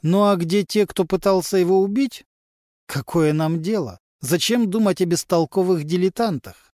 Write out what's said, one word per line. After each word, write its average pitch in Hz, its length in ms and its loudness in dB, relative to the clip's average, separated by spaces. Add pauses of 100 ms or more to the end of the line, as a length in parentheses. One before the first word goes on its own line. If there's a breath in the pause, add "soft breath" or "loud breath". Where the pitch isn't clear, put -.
Ну 190 220 2
а 202 100 2
где 175 300 0
те, 208 200 0
кто 185 200 -4
пытался 190 540 0
его 185 220 4
убить? 214 440 -2 (640)
Какое 151 460 0
нам 160 300 -2
дело? 165 380 -4 (200)
Зачем 208 480 0
думать 196 320 0
о 185 60 2
бестолковых 170 800 0
дилетантах? 180 960 -4